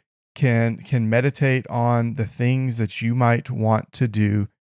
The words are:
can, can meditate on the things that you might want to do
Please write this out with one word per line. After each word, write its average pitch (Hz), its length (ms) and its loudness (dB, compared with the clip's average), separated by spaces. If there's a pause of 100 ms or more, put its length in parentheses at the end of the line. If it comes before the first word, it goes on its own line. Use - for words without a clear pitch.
(340)
can, 117 440 0
can 117 320 -2
meditate 131 600 0
on 120 460 0
the 110 100 -2
things 127 520 -2
that 110 240 -4
you 117 140 0
might 117 340 2
want 110 440 0
to 127 140 0
do 104 420 0 (160)